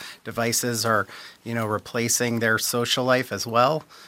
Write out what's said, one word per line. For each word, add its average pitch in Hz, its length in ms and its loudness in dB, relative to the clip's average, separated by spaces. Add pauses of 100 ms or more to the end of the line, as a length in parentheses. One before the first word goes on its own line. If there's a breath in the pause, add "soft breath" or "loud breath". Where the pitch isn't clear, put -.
(260 loud breath)
devices 117 600 0
are, 107 220 2 (360 loud breath)
you 113 100 -6
know, 113 120 -2
replacing 117 760 0
their 110 180 4
social 120 480 -2
life 127 260 2
as 101 160 -6
well, 123 360 2 (240 loud breath)